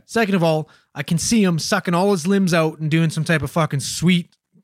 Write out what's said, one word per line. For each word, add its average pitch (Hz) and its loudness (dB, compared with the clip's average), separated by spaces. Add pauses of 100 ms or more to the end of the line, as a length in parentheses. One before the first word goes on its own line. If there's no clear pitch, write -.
Second 208 0
of 170 2
all, 156 0 (260)
I 143 -8
can 165 -2
see 220 2
him 175 2
sucking 185 -2
all 190 2
his 165 -2
limbs 196 2
out 160 0
and 156 -4
doing 160 2
some 156 -4
type 156 0
of 139 -6
fucking 151 -2
sweet 175 0 (280)